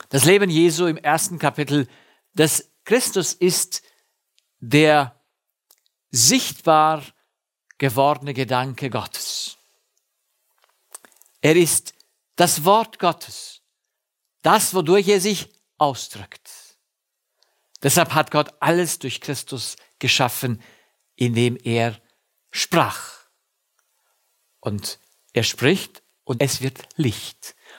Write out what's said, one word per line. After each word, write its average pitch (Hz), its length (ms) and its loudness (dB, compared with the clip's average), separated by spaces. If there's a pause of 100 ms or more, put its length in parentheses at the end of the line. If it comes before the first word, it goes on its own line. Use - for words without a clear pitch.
das 135 160 0
Leben 196 240 4
Jesu 165 380 2
im 156 100 -2
ersten 156 420 -4
Kapitel, 143 500 -2 (460)
dass - 360 0 (140)
Christus 202 480 -2
ist - 500 -2 (800)
der 143 520 4 (1000)
sichtbar 156 880 2 (760)
gewordene 139 540 0
Gedanke 127 580 -4
Gottes. - 680 -10 (1800)
Er 156 160 4
ist - 380 2 (420)
das 165 280 2
Wort 214 360 2
Gottes, - 640 -6 (800)
das, 196 300 2
wodurch 180 360 2
er 202 120 4
sich 196 300 -4 (280)
ausdrückt. - 1000 -6 (1040)
Deshalb 139 320 2
hat 151 160 0
Gott 151 300 -2
alles 170 380 0
durch - 220 -10
Christus - 560 -10 (220)
geschaffen, 123 640 -2 (540)
indem 120 460 0
er 117 380 -2 (500)
sprach. - 760 -2 (1300)
Und - 380 -8 (360)
er 117 80 2
spricht - 600 0 (220)
und 120 160 -4
es 139 220 -2
wird - 340 -10
Licht. - 580 -6 (240)